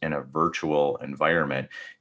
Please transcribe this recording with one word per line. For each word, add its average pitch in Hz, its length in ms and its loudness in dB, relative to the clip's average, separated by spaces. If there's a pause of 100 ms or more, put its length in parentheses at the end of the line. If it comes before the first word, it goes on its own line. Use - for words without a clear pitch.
in 78 120 -2
a 71 80 -2
virtual 73 800 2
environment?" 71 680 0 (320)